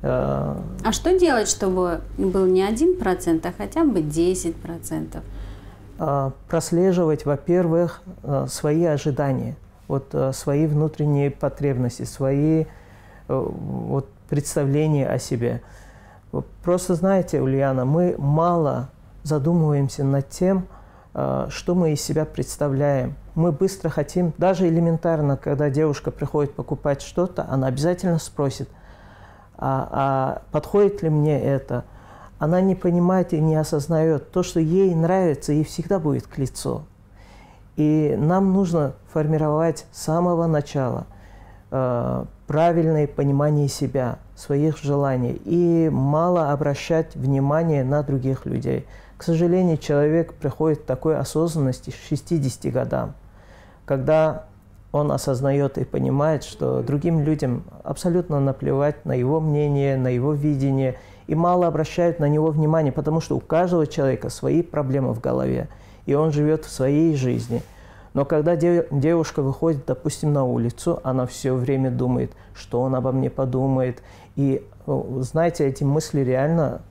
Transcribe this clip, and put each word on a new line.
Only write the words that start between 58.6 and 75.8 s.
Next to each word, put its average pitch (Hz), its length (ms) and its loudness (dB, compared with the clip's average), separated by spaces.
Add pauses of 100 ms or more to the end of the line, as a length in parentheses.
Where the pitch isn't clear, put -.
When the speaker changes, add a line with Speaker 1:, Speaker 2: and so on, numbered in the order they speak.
Speaker 1:
на 143 80 -2
его 131 280 0
мнение, 143 560 0
на 127 100 0
его 127 260 0
видение, 135 640 0 (260)
и 151 80 -2
мало 175 320 2
обращают 165 540 0
на 147 100 2
него 156 220 2
внимания, 156 400 2
потому 151 300 -2
что 143 140 -4
у 123 40 0
каждого 170 480 2
человека 135 420 -2
свои 143 320 0
проблемы 135 520 -2
в 113 60 -4
голове, - 480 -2 (380)
и - 80 0
он 156 180 2
живёт 147 320 2
в - 60 -16
своей 147 460 2
жизни. 120 480 -2 (500)
Но 139 120 0
когда 156 300 2
де-, 170 340 2
девушка 156 520 0
выходит, 139 440 0
допустим, 147 460 -2
на 143 120 2
улицу, 123 600 -2
она 127 220 0
всё 127 300 -2
время 131 360 0
думает, 123 400 0 (220)
что - 280 -4
он 131 140 0
обо 131 160 0
мне 131 180 0
подумает. 131 720 -2 (340)
И, 135 300 0 (220)
э, 135 140 -2 (180)
знаете, 160 480 0
эти 135 160 -2